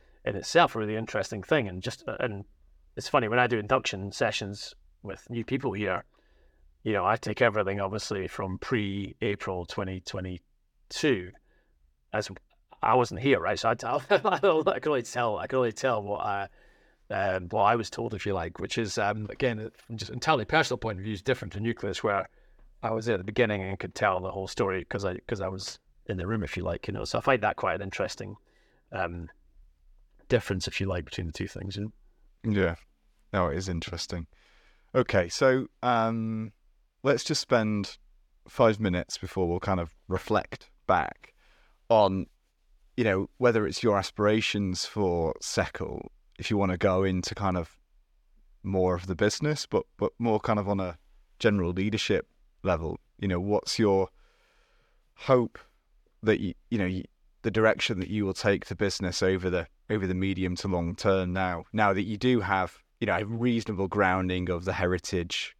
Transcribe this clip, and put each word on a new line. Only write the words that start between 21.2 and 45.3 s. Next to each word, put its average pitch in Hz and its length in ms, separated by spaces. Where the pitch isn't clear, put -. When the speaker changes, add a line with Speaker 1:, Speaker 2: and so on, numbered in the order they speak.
Speaker 1:
different 113 320
to 104 60
Nucleus, 110 440
where 101 260
I 113 80
was 110 140
there 113 100
at 90 40
the 92 60
beginning 107 360
and 95 160
could 98 180
tell 92 260
the 92 100
whole 95 160
story 95 380
'cause 98 180
I, 92 140
'cause 101 140
I 95 80
was 95 300
in 98 120
the 87 100
room, 107 160
if - 120
you 90 80
like, 85 240
you 98 60
know. 104 100
So - 140
I 113 40
find 127 220
that 107 140
quite 95 180
an - 60
interesting, 98 540
um, 87 360
difference, 104 380
if - 120
you 98 80
like, 90 160
between - 240
the 80 60
two 95 140
things. 92 280
You 104 160
know? 113 80
Speaker 2:
Yeah, 92 240
no, 92 140
it 73 100
is 92 100
interesting. 85 600
Okay, 104 320
so, 131 400
um, 113 680
let's 139 200
just - 180
spend 107 560
five 110 320
minutes 90 380
before 92 300
we'll 85 120
kind 95 200
of 82 140
reflect - 640
back - 460
on, 98 360
you 123 80
know, 98 320
whether 113 280
it's - 160
your 107 160
aspirations 104 880
for 85 560